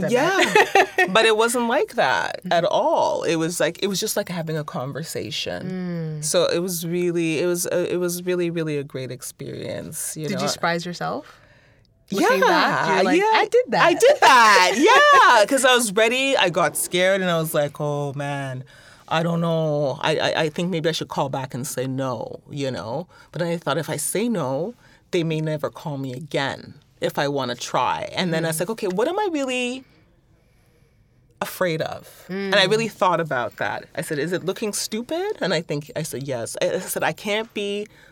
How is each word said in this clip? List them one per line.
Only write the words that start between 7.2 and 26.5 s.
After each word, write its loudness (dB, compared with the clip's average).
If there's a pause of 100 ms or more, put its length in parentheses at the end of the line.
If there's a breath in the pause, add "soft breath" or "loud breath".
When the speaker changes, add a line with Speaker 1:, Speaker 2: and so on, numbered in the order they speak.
Speaker 2:
it 0
was, -2
uh, 0
it -2
was -4
really, -2
really -4
a -6
great -10
experience, -10
you -6
Speaker 1:
Did -2
Speaker 2:
know? -4
Speaker 1:
you -2
surprise -4
yourself? -8 (720 soft breath)
Looking 2
Speaker 2:
Yeah, 4
Speaker 1:
back, 2
you're 4
like, 4
Speaker 2:
yeah. 4
Speaker 1:
"I 0
did 4
that." 4
Speaker 2:
I 6
did 6
that, 8
Speaker 1:
<laughs> 6
Speaker 2:
yeah. 8
'Cause 2
I 6
was 2
ready. 2
I 2
got 0
scared, 2
and 0
I 2
was -4
like, -2
"Oh, -4
man, -6 (440 loud breath)
I 0
don't 0
know. -2
I, 0
I, 0 (120)
I 0
think -4
maybe -2
I 0
should -6
call -4
back -8
and -8
say -6
no," -6 (100)
you -6
know? -8 (240 loud breath)
But -6
then -2
I -2
thought, -2
if -6
I -4
say -2
no, -4 (360 soft breath)
they 0
may -2
never -4
call -10
me -8
again -6 (260)